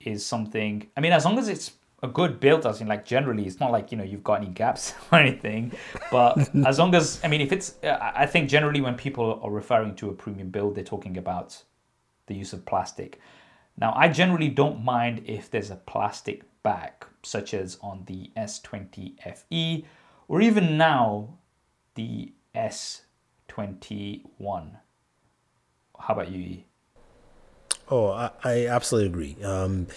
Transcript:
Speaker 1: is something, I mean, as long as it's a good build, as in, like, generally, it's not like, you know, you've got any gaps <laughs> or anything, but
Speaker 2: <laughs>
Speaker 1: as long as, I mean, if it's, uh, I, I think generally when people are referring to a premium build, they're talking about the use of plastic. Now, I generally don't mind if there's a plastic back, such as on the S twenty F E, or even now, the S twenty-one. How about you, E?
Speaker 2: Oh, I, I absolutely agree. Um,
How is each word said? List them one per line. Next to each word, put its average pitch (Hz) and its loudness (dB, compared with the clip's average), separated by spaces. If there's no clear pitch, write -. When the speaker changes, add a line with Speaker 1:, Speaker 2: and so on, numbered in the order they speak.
Speaker 1:
is 104 -6
something, 107 -4
I 139 -2
mean, 165 6
as 156 6
long 208 4
as 226 0
it's - -6
a 123 -4
good 143 0
build, 151 6
as 104 -2
in, 107 -6
like, 104 -2
generally, 123 0
it's 92 -8
not 127 2
like, 110 -2
you 120 -6
know, 101 -6
you've 98 -10
got 104 2
any 98 -8
gaps 107 -2
<laughs> - 0
or 170 8
anything, 117 2
but 120 6
Speaker 2:
<laughs> 139 6
Speaker 1:
as 135 4
long 175 6
as, - 4
I 165 2
mean, 151 2
if 139 0
it's, - -4
uh, 156 -2
I, 135 0
I 139 4
think 147 2
generally 147 4
when 123 -2
people 120 -2
are 104 -6
referring 107 0
to 101 -6
a - -8
premium 98 -10
build, 101 -2
they're 98 -8
talking 92 -8
about 90 -8
the 101 -8
use 98 -10
of 92 -14
plastic. - -6
Now, 113 0
I 160 6
generally 160 4
don't 139 2
mind 120 0
if 107 -8
there's 101 -4
a 92 -12
plastic - -6
back, - -4
such - -6
as 95 -6
on 95 -12
the 95 -12
S 107 -8
twenty 95 -14
F - -14
E, 165 -2
or 160 2
even 202 4
now, 120 2
the 113 -8
S - -6
twenty-one. 101 -10
How 110 -2
about 90 -4
you, 92 -8
E? 90 -12
Speaker 2:
Oh, 117 4
I, 113 -4
I 120 0
absolutely 117 2
agree. 82 -8
Um, 95 -2